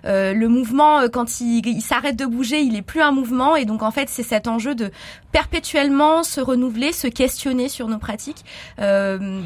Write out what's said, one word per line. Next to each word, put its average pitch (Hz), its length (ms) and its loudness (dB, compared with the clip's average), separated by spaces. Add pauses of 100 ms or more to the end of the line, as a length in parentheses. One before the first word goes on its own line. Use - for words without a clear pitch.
euh, 196 280 0
le 226 140 2
mouvement, 262 540 4
euh, 240 60 4
quand 240 320 -4
il, 233 280 0
il 220 140 -2
s'arrête 262 340 -2
de 269 100 -4
bouger, 254 360 0
il 240 140 2
est 202 60 -6
plus 320 200 -2
un 294 100 6
mouvement. 262 440 2
Et 269 100 2
donc 214 180 -2
en 220 80 0
fait, 277 180 -4
c'est 247 140 -6
cet 214 240 -2
enjeu 233 260 -2
de 220 160 -4 (420)
perpétuellement 302 920 2
se 294 180 -4
renouveler, 254 520 0
se - 120 -6
questionner 254 640 -2
sur 233 180 -8
nos 220 120 -4
pratiques, - 440 -10 (360)
euh, 196 680 0